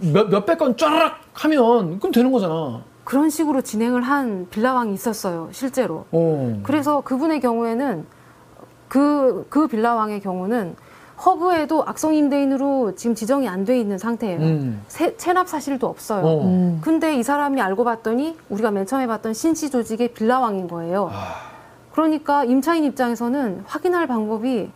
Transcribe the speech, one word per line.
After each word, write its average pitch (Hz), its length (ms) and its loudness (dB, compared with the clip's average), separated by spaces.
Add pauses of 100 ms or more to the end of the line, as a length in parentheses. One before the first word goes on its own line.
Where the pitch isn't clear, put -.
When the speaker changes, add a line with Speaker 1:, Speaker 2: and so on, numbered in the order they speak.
(140)
Speaker 1:
몇, 208 160 4
몇백 202 260 2
건 277 220 2
쫘라락 311 400 2 (160)
하면 233 640 4
그럼 381 120 -2
되는 247 220 4
거잖아. 160 500 -2 (220)
Speaker 2:
그런 285 240 2
식으로 294 320 0
진행을 233 420 -2
한 240 480 -2
빌라왕이 233 440 0
있었어요, 185 580 -6
실제로. 233 600 -4
Speaker 1:
어. 147 500 0
Speaker 2:
그래서 285 400 0
그분의 294 380 -2
경우에는 233 680 -2 (840)
그, 269 600 2
그 294 180 4
빌라왕의 214 540 0
경우는 185 520 -4 (500)
허그에도 320 600 2
악성 311 300 0
임대인으로 277 800 2
지금 233 200 -2
지정이 247 340 0
안 185 160 -4
돼 254 140 2
있는 202 200 -2
상태예요. 214 420 -4
Speaker 1:
음. 139 480 0
Speaker 2:
세-, - 280 -2
체납 359 320 0
사실도 269 400 -4
없어요. 190 360 -4
Speaker 1:
어. 160 200 2
Speaker 3:
음. 180 360 2
Speaker 2:
근데 311 380 0
이 240 40 0
사람이 285 380 0
알고 196 240 0
봤더니 240 520 -2 (120)
우리가 220 220 -2
맨 190 160 -2
처음에 262 200 -2
봤던 220 280 -4
신씨 311 360 -2
조직의 233 440 -2
빌라왕인 220 540 0
거예요. 170 440 -2
Speaker 1:
아. - 360 -12 (440)
Speaker 2:
그러니까 302 520 2
임차인 285 400 2
입장에서는 240 840 -2
확인할 349 400 0
방법이 220 680 -2